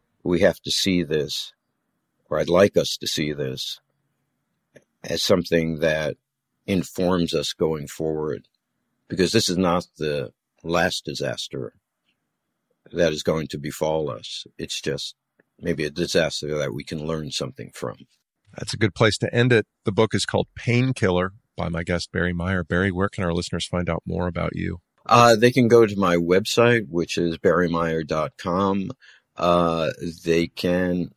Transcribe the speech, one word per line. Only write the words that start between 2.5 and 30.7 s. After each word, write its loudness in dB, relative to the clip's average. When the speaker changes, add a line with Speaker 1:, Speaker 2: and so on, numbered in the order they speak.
Speaker 1:
us 0
to -12
see -4
this, -8
as -6
something 0
that 0
informs 0
us -2
going -4
forward, -6
because 0
this 2
is 0
not 2
the -4
last -2
disaster -8
that 2
is -6
going -2
to -10
befall -2
us. -12
It's -8
just -6
maybe -4
a -4
disaster -2
that -4
we -10
can -8
learn -6
something -10
from. -10
Speaker 2:
That's -8
a -8
good 2
place 4
to -4
end 4
it. 4
The -2
book 2
is -2
called -2
Painkiller 0
by -4
my -4
guest, -4
Barry 0
Meyer. -2
Barry, 0
where 0
can -6
our 0
listeners -4
find -4
out -2
more -4
about -4
you? -6
Speaker 1:
Uh, 8
they 6
can 4
go 8
to -2
my 4
website, 2
which -4
is -2
barry 2
meyer -2
dot -2
com. -2
Uh, 2
they 2
can -2